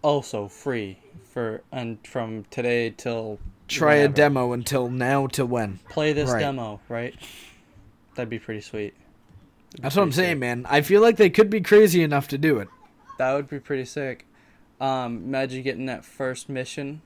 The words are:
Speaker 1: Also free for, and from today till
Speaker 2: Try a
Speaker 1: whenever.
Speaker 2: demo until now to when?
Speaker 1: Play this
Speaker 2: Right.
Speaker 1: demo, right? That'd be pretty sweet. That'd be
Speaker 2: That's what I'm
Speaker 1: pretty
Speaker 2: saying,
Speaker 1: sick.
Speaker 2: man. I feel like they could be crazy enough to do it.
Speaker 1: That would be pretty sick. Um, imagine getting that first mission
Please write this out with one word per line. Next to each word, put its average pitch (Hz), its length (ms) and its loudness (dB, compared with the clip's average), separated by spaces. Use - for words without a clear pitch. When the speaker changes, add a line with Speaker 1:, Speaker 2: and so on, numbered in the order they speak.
Speaker 1:
Also 135 460 -2
free 107 500 -8
for, 113 380 -8
and 117 340 -10
from 110 440 -8
today 120 400 -2
till 113 480 -8
Speaker 2:
Try 151 260 2
a 147 40 6
Speaker 1:
whenever. 143 160 4
Speaker 2:
demo 135 380 2
until 123 360 -2
now 127 400 0
to 131 180 -2
when? 110 320 -4
Speaker 1:
Play 151 240 0
this 143 180 0
Speaker 2:
Right. 117 100 2
Speaker 1:
demo, 120 480 -6
right? 117 260 -8
That'd 120 140 -6
be 113 80 -8
pretty 107 220 -10
sweet. 104 340 -10
That'd - 60 -20
be - 60 -16
Speaker 2:
That's 139 140 -2
what 202 60 4
I'm 180 60 2
Speaker 1:
pretty 127 80 -2
Speaker 2:
saying, 175 180 2
Speaker 1:
sick. 143 60 -4
Speaker 2:
man. 123 280 -4
I 143 120 4
feel 190 200 6
like 226 160 6
they 202 140 6
could 214 200 6
be 214 100 0
crazy 180 420 8
enough 147 260 0
to 139 100 -6
do 147 200 2
it. 98 100 -8
Speaker 1:
That 131 160 0
would 139 140 -4
be 139 120 -10
pretty 131 240 -6
sick. 135 420 -10
Um, 127 380 -4
imagine 131 440 -6
getting 131 240 -6
that 127 180 -10
first - 440 -8
mission 139 580 -10